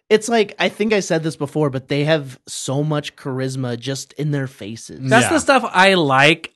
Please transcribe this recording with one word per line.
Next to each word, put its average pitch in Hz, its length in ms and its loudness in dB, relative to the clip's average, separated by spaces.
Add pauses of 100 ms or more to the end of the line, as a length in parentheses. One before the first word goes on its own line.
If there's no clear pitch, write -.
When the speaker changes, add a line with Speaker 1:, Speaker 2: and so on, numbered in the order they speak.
Speaker 1:
it's 214 200 2
like, 226 300 0
I 180 100 0
think 214 240 -2
I 208 60 2
said 170 240 -2
this 160 120 -4
before, 147 360 -2
but 135 160 -8
they 147 180 0
have 143 420 -2
so 139 360 -4
much 151 320 -4
charisma 131 640 -6
just 135 340 -10
in 151 180 -6
their 139 160 -2
faces. 107 540 -14
Speaker 2:
That's 214 240 4
Speaker 3:
Yeah. - 80 0
Speaker 2:
the 311 60 2
stuff 254 320 2
I 190 240 4
like 147 600 4